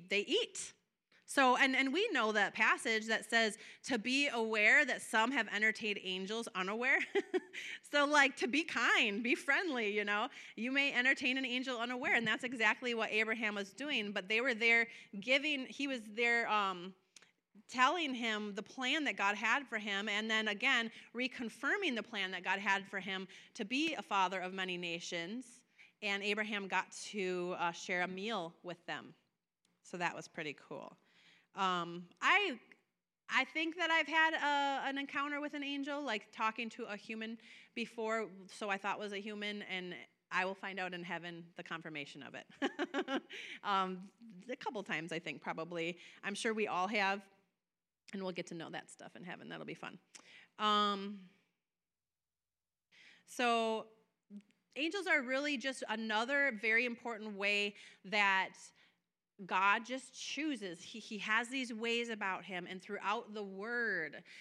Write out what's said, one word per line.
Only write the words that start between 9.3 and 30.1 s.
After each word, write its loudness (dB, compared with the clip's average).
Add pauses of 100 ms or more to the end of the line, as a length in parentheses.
friendly, 2
you 2
know. 2 (300)
You -2
may 2
entertain 4
an 0
angel -2
unaware, 0
and 4
that's 2
exactly 2
what 0
Abraham 0
was -4
doing. -2
But -4
they 2
were 2
there 6 (340)
giving, 2
he -4
was -2 (120)
there, 2
um, 0 (720)
telling 2
him -2
the -8
plan -2
that -2
God 2
had 2
for -6
him, -2
and -2
then 2
again, 2 (240)
reconfirming -2
the -2
plan -4
that -6
God 2
had 2
for -6
him -4 (280)
to -4
be 0
a -8
father 2
of -4
many -2
nations. -6 (580)
And -2
Abraham -2
got 0 (200)
to, -2
uh, 0
share -2
a -2
meal -4
with -12
them. -8 (680)
So -12
that 0